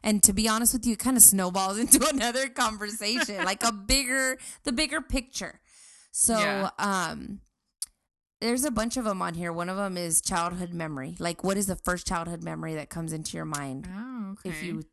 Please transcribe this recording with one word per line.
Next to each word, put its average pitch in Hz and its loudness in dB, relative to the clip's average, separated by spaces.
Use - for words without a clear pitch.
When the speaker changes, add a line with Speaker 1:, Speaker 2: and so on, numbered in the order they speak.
Speaker 1:
And 214 2
to 202 8
be 220 4
honest 226 4
with 247 -2
you, 226 2
it - -4
kinda 247 4
snowballs 190 6
<laughs> 240 0
into 254 6
another 262 0
conversation, 214 -2
like, 196 -2
a 233 4
bigger, 262 2
the 285 0
bigger 302 0
picture. - -6
So, - 2
Speaker 2:
Yeah. 196 2
Speaker 1:
um, 190 -2
there's 247 0
a 302 2
bunch 226 0
of 240 0
'em 196 0
on 175 -2
here. 170 -4
One 170 -2
of 190 -4
'em 190 -2
is 170 2
childhood 175 -2
memory. 160 -6
Like, 170 -4
what 190 2
is 202 0
the 185 0
first 180 -2
childhood 170 -4
memory 160 -6
that 151 -6
comes 165 -6
into 156 -6
your 160 -6
mind 143 -6
Speaker 2:
Oh, 214 -10
okay. 196 -12
Speaker 1:
if 156 -6
you, 160 -6